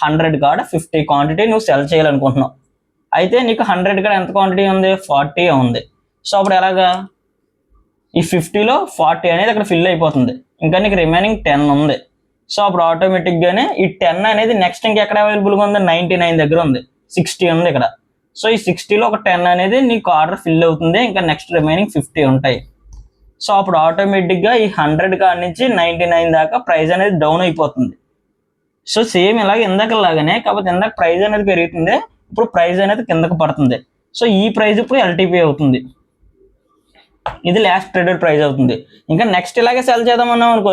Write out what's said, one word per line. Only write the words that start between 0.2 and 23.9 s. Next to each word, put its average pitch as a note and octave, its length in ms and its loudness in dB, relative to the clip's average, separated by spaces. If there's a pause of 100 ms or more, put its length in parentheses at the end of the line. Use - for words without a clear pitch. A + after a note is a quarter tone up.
కాడ D#3 160 2 (120)
ఫిఫ్టీ D#3+ 280 -4 (100)
క్వాంటిటీ D3+ 420 0
నువ్వు A3 160 0
సెల్ C#3+ 240 0
చేయాలనుకుంటున్నావు. C3+ 640 0 (640)
అయితే F#3 200 2 (120)
నీకు A3 200 -2
హండ్రెడ్ F#3+ 360 0
కాడ G#3 140 0
ఎంత F3+ 180 -6
క్వాంటిటీ F#3+ 260 0 (100)
ఉంది? F#3+ 180 2 (160)
ఫార్టీ D3 360 -2 (180)
ఉంది. A#2+ 200 -2 (460)
So - 120 -8
అప్పుడు G3 200 2
ఎలాగా? F#3 300 2 (1300)
ఈ - 20 2 (100)
ఫిఫ్టీలో G#3 440 0 (220)
ఫార్టీ E3 360 0
అనేది G3+ 200 0
అక్కడ G#3 180 -2
ఫిల్ E3+ 200 2
అయిపోతుంది, D#3 420 0 (320)
ఇంకా E3 180 0
నీకు G3+ 200 0
రిమైనింగ్ F#3 420 0
టెన్ D3 200 0 (100)
ఉంది. D3 220 0 (560)
So G3+ 140 -4
అప్పుడు F3+ 220 0
ఆటోమేటిక్గానే F3+ 760 0 (180)
ఈ - 20 2 (160)
టెన్ F3+ 300 0
అనేది A3 220 0 (100)
నెక్స్ట్ F3 260 -4
ఇంకెక్కడ G#3 360 0
అవైలబుల్గా G#3 420 0
ఉంది? G3+ 120 0 (120)
నైంటీ F3 320 0
నైన్ E3 200 0
దగ్గర D#3 240 2
ఉంది, C3 140 0 (360)
సిక్స్టీ F#3 360 -2
ఉంది F3 180 2
ఇక్కడ. C#3 140 0 (540)
So G#3+ 160 -2
ఈ - 20 0 (100)
సిక్స్టీలో G#3 420 0
ఒక G#3 80 -2 (100)
టెన్ F3 260 0
అనేది F#3+ 240 0 (140)
నీకు G#3+ 180 -2 (100)
ఆర్డర్ D#3+ 260 -2
ఫిల్ E3 240 2
అవుతుంది, E3 300 0 (100)
ఇంకా F#3+ 200 -4
నెక్స్ట్ D3+ 300 -6
రిమైనింగ్ E3 360 0
ఫిఫ్టీ D#3 360 -2
ఉంటాయి. C3 280 0 (840)
So A3 160 -4
అప్పుడు F#3+ 260 0
ఆటోమేటిక్గా F#3+ 680 0 (100)